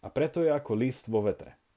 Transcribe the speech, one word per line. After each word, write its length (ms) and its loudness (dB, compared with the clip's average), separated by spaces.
A 80 -12
preto 320 0
je 80 4
ako 240 0
list 320 -2
vo 160 2
vetre. 320 -4